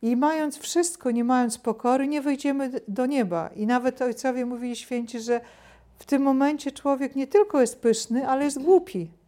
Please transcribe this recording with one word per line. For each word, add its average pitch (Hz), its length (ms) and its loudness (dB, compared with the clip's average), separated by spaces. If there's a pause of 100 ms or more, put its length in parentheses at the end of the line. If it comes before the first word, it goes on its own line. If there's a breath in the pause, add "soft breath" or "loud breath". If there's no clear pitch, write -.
I 233 140 0
mając 302 420 0
wszystko, - 520 -2
nie 233 140 0
mając 247 340 2
pokory, 247 500 0
nie 294 120 -2
wejdziemy 277 480 -2
d-, 254 200 -6
do 233 180 -2
nieba. 202 500 -2
I 208 100 -2
nawet 247 360 0
ojcowie 247 440 -2
mówili 240 300 -6
święci, 240 440 -8
że 233 200 0 (580 loud breath)
w - 60 -20
tym 277 180 2
momencie 277 500 0
człowiek 277 440 -2
nie 269 100 -2
tylko 403 340 4
jest 226 200 2
pyszny, 233 480 0
ale 269 160 2
jest 277 180 -2
głupi. 302 480 4 (180)